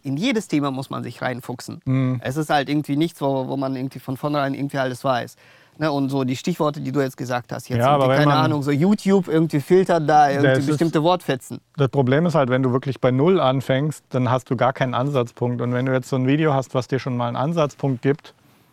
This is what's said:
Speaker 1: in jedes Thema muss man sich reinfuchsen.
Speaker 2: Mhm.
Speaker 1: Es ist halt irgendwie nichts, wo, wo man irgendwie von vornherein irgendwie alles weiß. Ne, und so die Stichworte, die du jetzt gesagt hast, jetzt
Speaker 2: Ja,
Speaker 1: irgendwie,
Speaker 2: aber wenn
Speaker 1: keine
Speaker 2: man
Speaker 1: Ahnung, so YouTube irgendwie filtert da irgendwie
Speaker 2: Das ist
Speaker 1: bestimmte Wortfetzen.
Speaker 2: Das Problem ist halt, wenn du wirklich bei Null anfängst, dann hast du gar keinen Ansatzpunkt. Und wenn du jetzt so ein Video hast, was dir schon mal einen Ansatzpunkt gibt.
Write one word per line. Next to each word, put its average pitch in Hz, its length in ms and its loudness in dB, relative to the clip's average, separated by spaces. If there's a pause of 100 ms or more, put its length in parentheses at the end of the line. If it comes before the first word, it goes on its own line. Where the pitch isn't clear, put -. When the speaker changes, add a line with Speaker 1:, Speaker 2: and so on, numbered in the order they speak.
Speaker 1:
in 139 160 -4
jedes 220 300 -2
Thema 143 220 0
muss 131 200 -8
man 127 120 -8
sich 120 200 -12
reinfuchsen. 120 640 -8
Speaker 2:
Mhm. 127 360 0
Speaker 1:
Es 131 140 -6
ist 156 140 -2
halt 143 180 0
irgendwie 147 280 -2
nichts, 165 260 -2
wo, 135 260 -2
wo 135 80 -6
man 135 180 -4
irgendwie 131 260 -8
von 135 180 -8
vornherein 147 360 -2
irgendwie 143 240 -6
alles 131 240 -4
weiß. 120 340 -4 (420)
Ne, 156 120 0
und 139 200 0
so 135 140 0
die 127 120 -2
Stichworte, 151 460 -2
die 131 100 -6
du 143 80 0
jetzt 131 160 -2
gesagt 123 360 -6
hast, 123 160 -10
jetzt 120 100 -2
Speaker 2:
Ja, 127 140 4
Speaker 1:
irgendwie, 143 120 4
Speaker 2:
aber 131 80 4
wenn 135 60 4
Speaker 1:
keine 147 160 4
Speaker 2:
man 156 100 4
Speaker 1:
Ahnung, 151 200 0
so 143 60 -2
YouTube 190 580 2
irgendwie 160 320 2
filtert 175 480 2
da 151 200 8
irgendwie 139 200 2
Speaker 2:
Das 131 100 4
ist 139 80 -2
Speaker 1:
bestimmte 151 380 2
Wortfetzen. 160 560 -2 (160)
Speaker 2:
Das 139 120 2
Problem 139 380 2
ist 160 80 0
halt, 139 160 4
wenn 127 140 2
du 123 80 2
wirklich 131 280 -2
bei 127 120 2
Null 160 280 4
anfängst, 135 680 0
dann 127 200 0
hast 127 200 -2
du 123 60 -2
gar 123 160 2
keinen 127 220 -2
Ansatzpunkt. 123 680 -2
Und 123 100 -2
wenn 127 140 -2
du 131 60 0
jetzt 131 160 -2
so 139 80 -2
ein 127 100 0
Video 151 260 2
hast, 135 220 -2
was 127 140 -2
dir 131 100 0
schon 127 180 -6
mal 120 120 -4
einen 120 80 -6
Ansatzpunkt 143 680 -2
gibt. - 320 -2 (380)